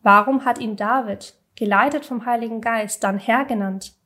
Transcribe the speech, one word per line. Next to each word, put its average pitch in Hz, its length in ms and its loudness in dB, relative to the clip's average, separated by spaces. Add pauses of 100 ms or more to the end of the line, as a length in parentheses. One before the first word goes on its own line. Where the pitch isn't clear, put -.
Warum 208 420 4
hat 240 160 -2
ihn 220 160 -6
David, 214 600 -4 (200)
geleitet 233 500 2
vom 233 200 -8
Heiligen 233 340 -4
Geist, 220 460 -4
dann 196 140 0
Herr 247 260 0
genannt? 196 480 -4 (120)